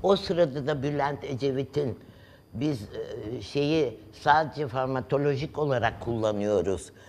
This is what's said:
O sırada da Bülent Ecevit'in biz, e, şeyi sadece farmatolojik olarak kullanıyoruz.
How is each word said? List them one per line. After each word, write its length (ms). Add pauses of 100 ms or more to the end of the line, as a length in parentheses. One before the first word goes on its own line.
O 140
sırada 500
da 160
Bülent 420
Ecevit'in 720 (540)
biz, 300
e, 600
şeyi 560 (140)
sadece 560
farmatolojik 880
olarak 420
kullanıyoruz. 920 (160)